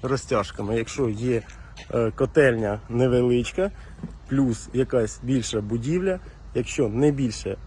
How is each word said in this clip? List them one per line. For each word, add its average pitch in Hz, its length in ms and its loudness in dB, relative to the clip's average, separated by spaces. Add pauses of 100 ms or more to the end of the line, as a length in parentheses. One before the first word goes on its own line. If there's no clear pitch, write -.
розтяжками. 113 720 -2
Якщо 117 320 -2
є, 113 340 0 (520)
е, 113 160 2
котельня 113 800 4
невеличка, 123 800 2 (580)
плюс 135 440 0
якась 120 500 0
більша 120 380 0
будівля, 151 600 -2 (340)
якщо 127 340 0
не 127 220 4
більше. 120 460 -2 (100)